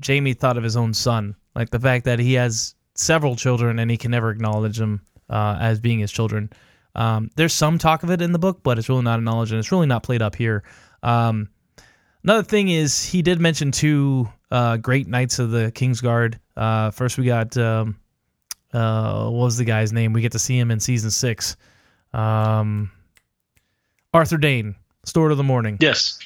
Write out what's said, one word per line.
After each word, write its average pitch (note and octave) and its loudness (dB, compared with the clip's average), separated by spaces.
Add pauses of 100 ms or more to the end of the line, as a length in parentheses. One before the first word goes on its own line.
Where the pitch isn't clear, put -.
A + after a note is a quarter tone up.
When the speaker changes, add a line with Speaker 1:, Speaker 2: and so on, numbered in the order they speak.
Speaker 1:
Jamie C#3 0
thought B2 0
of A#2+ -4
his A2+ -2
own A#2 0
son. G#2+ -2 (180)
Like, A#2 -4
the A#2+ -2
fact B2 0
that A#2+ 0
he B2 2
has B2 -2 (200)
several D3+ 0
children A#2+ 0
and A#2 0
he A#2 2
can A#2+ -4
never A2+ 0
acknowledge G#2+ -2
them, G#2+ -2 (280)
uh, G#2 0
as A2 0
being A2+ 0
his G#2 -4
children. G#2+ -4 (440)
Um, A2 -2
there's D#3+ 2
some D#3+ 2
talk D#3+ 2
of E3+ -2
it F3+ 0
in F3 0
the F3 0
book, F#3 -2
but B2 2
it's A2+ -4
really B2+ 2
not A#2 0
acknowledged, A2+ -2
and A2 -2
it's G#2+ -8
really F3+ 4
not B2 0
played A#2+ -2
up G#2+ -2
here. A2 -2 (400)
Um, A#2 0 (760)
another G#3+ 4
thing G3+ 0
is, D#3 0
he F3+ 0
did F3 2
mention D#3+ 0
two, C#3 2 (220)
uh, A#2+ 2
great B2+ 0
knights B2 -2
of A#2+ 0
the A2+ 0
Kingsguard. A#2 0 (180)
Uh, A2 0
first B2 -4
we C3 -2
got, A#2 0
um, A2 0 (720)
uh, A2 0
what A#2+ 0
was A#2+ 0
the B2 0
guy's A2 0
name? A2+ 0
We A2+ 2
get A#2 0
to - -4
see B2+ 0
him A#2 2
in A2 0
season A2+ 0
six. - -4 (560)
Um, A2 0 (1200)
Arthur E3 4
Dayne, B2 0 (300)
Steward D#3+ 2
of D3 2
the C#3 0
Morning. A#2+ 0
Speaker 2:
Yes. - 2